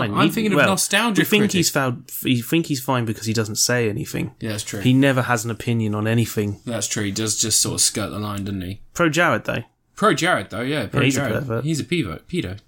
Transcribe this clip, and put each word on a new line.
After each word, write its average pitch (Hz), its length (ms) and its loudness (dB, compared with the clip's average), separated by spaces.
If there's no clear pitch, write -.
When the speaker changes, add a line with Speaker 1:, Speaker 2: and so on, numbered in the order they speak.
Speaker 1:
fine. 104 40 -4
Speaker 2:
I'm - 140 4
Speaker 1:
He, - 40 0
Speaker 2:
thinking 214 200 0
of - 60 4
Speaker 1:
well, 127 100 6
Speaker 2:
Nostalgia 196 540 2
Speaker 1:
we - 20 6
think 208 180 4
Speaker 2:
Critic. 196 160 2
Speaker 1:
he's 160 120 2
found, 135 400 -2
we 123 200 2
think 160 240 0
he's 139 160 -2
fine 127 240 0
because 107 200 -6
he 110 60 0
doesn't 107 240 -2
say 120 320 2
anything. - 520 -6
Speaker 2:
Yeah, 113 100 -6
that's 104 120 -6
true. 107 180 -8
Speaker 1:
He 127 120 4
never 131 300 4
has 113 220 0
an 117 60 -4
opinion 110 440 0
on 107 120 0
anything. 110 600 0
Speaker 2:
That's 113 200 -4
true. - 180 -4
He 101 60 -2
does 107 300 -2
just 110 220 2
sort 92 140 -2
of 92 40 0
skirt 98 300 0
the 80 80 -8
line, 101 260 -6
doesn't 101 160 -4
he? 90 220 -8
Speaker 1:
Pro 170 160 2
Jared, 147 360 2
though. 123 200 -4
Speaker 2:
Pro 202 180 4
Jared, 156 360 0
though, 98 100 -6
yeah. 131 260 -2
Pro - 140 -2
Speaker 1:
Yeah, 117 60 4
he's 135 100 2
a - 40 0
Speaker 2:
Jared. - 140 -2
Speaker 1:
pervert. 120 300 -4
Speaker 2:
He's 151 160 0
a 131 40 -4
pedo. 131 440 -2
Pedo. 101 400 -6